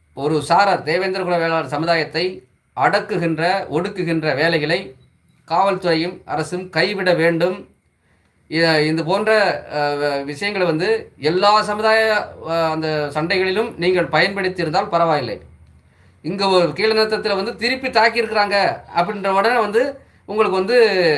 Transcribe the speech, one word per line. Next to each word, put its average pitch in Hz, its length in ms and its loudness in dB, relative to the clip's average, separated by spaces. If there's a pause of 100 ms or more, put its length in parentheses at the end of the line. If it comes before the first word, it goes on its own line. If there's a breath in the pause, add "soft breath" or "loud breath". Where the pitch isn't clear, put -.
(160)
ஒரு 147 260 -2
சாரார் 185 400 2
தேவேந்திர 185 400 -2
குல 175 160 0
வேளாளர் 165 300 -2
சமுதாயத்தை 160 560 -2 (520)
அடக்குகின்ற 165 680 0 (260)
ஒடுக்குகின்ற 165 680 -2
வேலைகளை 160 440 0 (680)
காவல்துறையும் 175 680 0 (100)
அரசும் 180 460 -6
கைவிட 185 440 2
வேண்டும். 165 420 2 (960)
இ-, 160 340 2
இது 160 200 -2
போன்ற, 208 260 0 (420)
அஹ், 147 240 -2
வ-, 139 280 -2
விஷயங்களை 185 420 -4
வந்து 170 220 0 (320)
எல்லா 196 420 2
சமுதாய, 214 380 2 (460)
அஹ், 165 240 0
அந்த 156 400 -2
சண்டைகளிலும் 185 680 -2
நீங்கள் 175 320 0
பயன்படுத்தி 185 540 0
இருந்தால் 156 260 -2
பரவாயில்லை. 151 500 0 (880 soft breath)
இங்க 196 240 -2
ஒரு 175 240 4
கீழ் 220 200 2
நிறுத்தத்துல 214 420 0
வந்து 196 220 -4
திருப்பி 262 320 -2
தாக்கியிருக்கிறாங்க 214 680 2 (380)
அப்படின்ற 196 340 -2
உடனே 202 300 2
வந்து 214 240 2 (460 soft breath)
உங்களுக்கு 202 280 0
வந்து 202 220 2 (400)